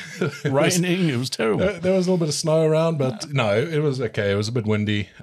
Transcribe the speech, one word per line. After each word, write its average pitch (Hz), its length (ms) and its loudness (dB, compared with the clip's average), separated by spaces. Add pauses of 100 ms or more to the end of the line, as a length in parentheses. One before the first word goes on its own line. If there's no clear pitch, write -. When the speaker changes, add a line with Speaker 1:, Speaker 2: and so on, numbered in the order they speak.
(180)
Speaker 1:
<laughs> - 280 -4
Speaker 2:
raining. 170 640 2
It 123 80 -2
was 127 100 -4
terrible. 220 300 0
Speaker 1:
There, 185 200 0
there 180 140 0
was 185 140 2
a 185 40 0
little 170 140 2
bit 156 60 -2
of 143 40 -2
snow 160 300 2
around, 160 320 2
but 127 300 -2
Speaker 2:
Yeah. 147 80 -12
Speaker 1:
no, 110 200 2
it 151 260 0
was 135 200 -2
okay. 104 320 0
It 101 40 2
was 104 120 -2
a 117 40 -6
bit 120 120 -2
windy. 107 460 0 (120)